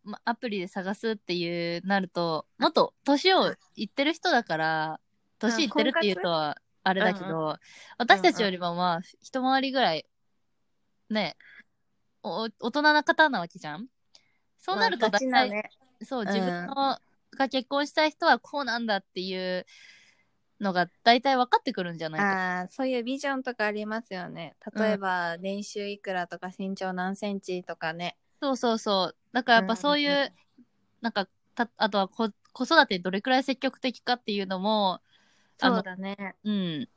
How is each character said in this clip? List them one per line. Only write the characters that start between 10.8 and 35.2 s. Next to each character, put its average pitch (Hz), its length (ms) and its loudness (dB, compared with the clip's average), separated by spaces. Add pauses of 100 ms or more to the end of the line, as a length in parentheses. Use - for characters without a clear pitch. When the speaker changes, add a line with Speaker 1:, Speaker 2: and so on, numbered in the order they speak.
Speaker 1:
ね、 208 280 -2 (840)
お-、 220 260 -4 (100)
大 226 120 -4
人 294 100 0
な 302 220 6
方 330 260 6
な 226 100 0
わ 170 80 -4
け - 120 -18
じ 156 80 -12
ゃ 151 100 -8
ん？ 240 100 -12 (680)
そ - 160 -4
う 403 40 0
な 440 120 4
る - 80 0
と 220 120 2
大 202 100 2
体、 262 80 0
Speaker 2:
ま 254 120 4
あ、 262 40 6
ガ 247 60 0
チ 202 40 -6
な 208 80 -4
ね。 - 80 -14 (340)
Speaker 1:
そ 262 140 -6
う、 233 40 -2
Speaker 2:
う - 40 -2
ん。 - 20 -4
Speaker 1:
自 202 120 0
分 175 280 -2
の、 269 300 0 (400)
が 269 120 2
結 262 200 -4
婚 285 180 0
し - 60 -16
た 311 120 4
い 302 60 2
人 - 140 -6
は 254 140 6
こ - 200 -8
う 277 60 -4
な 233 120 -2
ん 233 80 -4
だ 208 120 0
っ 190 40 -4
て - 200 -10
い 185 140 -4
う 185 300 -4 (960)
の 196 140 -2
が 175 140 2 (160)
大 240 180 8
体 269 160 2
分 247 120 2
か 440 100 4
っ - 40 -6
て 247 100 -4
く 185 100 -4
る 175 100 -6
ん 165 40 -10
じ 160 80 -6
ゃ 156 40 -4
な 156 80 -6
い 202 40 0
か。 185 400 0
Speaker 2:
あ - 40 -6
ー、 - 20 -16
そ - 160 -8
う 262 40 -2
い 254 120 -2
う 233 40 -4
ビ 262 140 -4
ジ 285 100 -6
ョ 269 100 -2
ン 262 60 -6
と 247 120 -6
か 214 100 -2
あ 208 60 0
り 208 160 -6
ま 226 160 -6
す 196 100 -14
よ 175 160 -10
ね。 160 260 -14 (160)
Speaker 1:
う - 60 -10
ん。 214 40 -2
Speaker 2:
例 214 100 2
え 208 60 0
ば、 180 420 -2
年 196 240 -6
収 202 240 -10
い 202 100 -8
く 196 160 -8
ら 175 140 -4
と 175 100 -14
か、 185 180 -10
身 190 200 -6
長 185 180 -6
何 185 220 -2
セ 202 180 -6
ン 196 60 -6
チ 180 240 -6
と 165 120 -10
か 160 180 -6
ね。 170 240 -8 (240)
Speaker 1:
そ 277 100 0
う 254 40 0
そ 233 180 0
う 226 40 0
そ 196 280 0
う。 - 100 -10 (180)
だ 247 100 0
か 240 100 6
ら 226 60 10
や 208 40 2
っ - 20 -4
ぱ 226 100 0
そ 285 180 0
う 294 60 2
い 294 60 0
う、 285 40 2
Speaker 2:
う - 20 2
ん 285 60 2
う - 20 2
ん - 40 2
う - 20 2
ん。 - 60 -12 (680)
Speaker 1:
な 226 80 -2
ん - 40 -6
か、 190 140 -2 (280)
た-、 233 220 0
あ 214 120 2
と 208 80 0
は 190 100 2
こ-、 226 220 -2 (240)
子 254 120 -4
育 311 200 6
て 190 120 -4
に 175 40 -6
ど 190 80 -2
れ 196 120 -2
く 262 100 -2
ら 262 80 4
い 269 40 -2
積 269 160 -4
極 - 200 -4
的 254 220 -6
か 247 120 -2
っ 240 100 -4
て 208 100 -6
い 202 100 -2
う - 20 -4
の 190 140 -6
も、 202 420 0 (600)